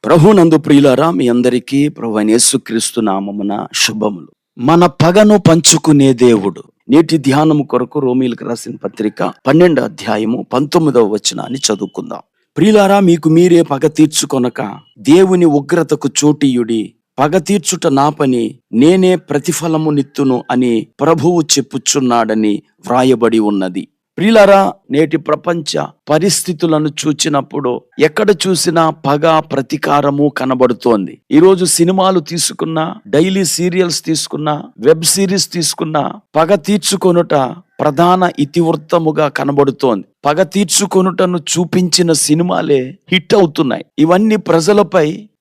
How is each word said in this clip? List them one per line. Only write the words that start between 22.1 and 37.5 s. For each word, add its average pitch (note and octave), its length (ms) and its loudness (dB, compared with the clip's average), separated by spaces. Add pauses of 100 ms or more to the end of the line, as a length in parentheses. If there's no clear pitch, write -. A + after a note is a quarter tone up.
వ్రాయబడి A#2+ 520 2
ఉన్నది." G2 480 -4 (300)
ప్రియులారా, G3 560 4 (180)
నేటి D#3 260 0
ప్రపంచ D3+ 680 -6 (240)
పరిస్థితులను D#3 800 -2
చూచినప్పుడు C#3+ 920 -4 (180)
ఎక్కడ F#3+ 360 2 (120)
చూసినా E3 420 0
పగ, D#3 500 0
ప్రతీకారము C#3+ 1000 -2
కనబడుతోంది. B2 840 -2 (100)
ఈరోజు F#3 340 4
సినిమాలు F#3 540 0
తీసుకున్నా, D#3+ 760 -6 (120)
డైలీ F#3 380 0
సీరియల్స్ F3 600 -2
తీసుకున్నా, D3+ 580 -6 (160)
వెబ్ D#3+ 240 0
సిరీస్ F#3+ 480 -2
తీసుకున్నా, D#3 640 -6 (220)
పగ E3 200 2
తీర్చుకొనుట F#3 800 -2 (460)